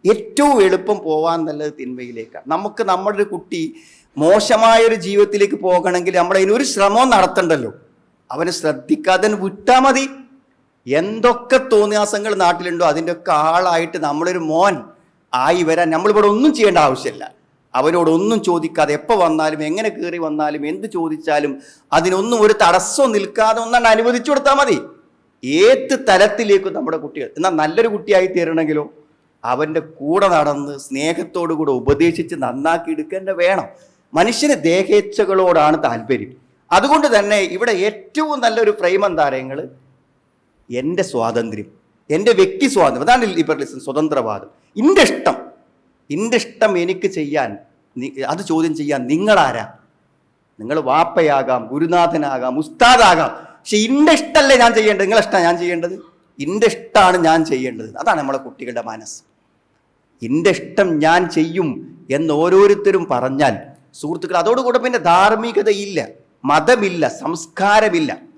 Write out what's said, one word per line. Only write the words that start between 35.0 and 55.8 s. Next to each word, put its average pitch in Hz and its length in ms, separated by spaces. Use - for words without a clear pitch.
താല്പര്യം. 117 480
അതുകൊണ്ട് 285 380
തന്നെ 208 240
ഇവിടെ 226 180
ഏറ്റവും 294 580
നല്ലൊരു 220 360
ഫ്രെയിം 190 280
എന്താ 160 200
അറിയങ്ങൾ? 131 300
എൻ്റെ 175 300
സ്വാതന്ത്ര്യം, 113 580
എൻ്റെ 202 300
വ്യക്തി 190 320
സ്വാതന്ത്ര്യം, 143 360
അതാണ് 247 160
ലിബറലിസം, 139 480
സ്വതന്ത്രവാദം. 135 640
എൻ്റെ 330 280
ഇഷ്ടം, - 280
എൻ്റെ 226 280
ഇഷ്ടം 214 300
എനിക്ക് 185 340
ചെയ്യാൻ 143 340
നി-, 135 120
അത് 180 180
ചോദ്യം 160 300
ചെയ്യാൻ 143 200
നിങ്ങളാരാ? 160 520
നിങ്ങൾ 127 160
വാപ്പയാകാം, 143 720
ഗുരുനാഥനാകാം, 151 920
ഉസ്താദാകാം, 190 680
പക്ഷെ - 300
എൻ്റെ 294 320
ഇഷ്ടമല്ലേ 277 440
ഞാൻ 233 160
ചെയ്യേണ്ടത്, 208 280
നിങ്ങളെ 214 180
ഇഷ്ടമാണ് 180 240
ഞാൻ 170 140
ചെയ്യേണ്ടത്, 175 320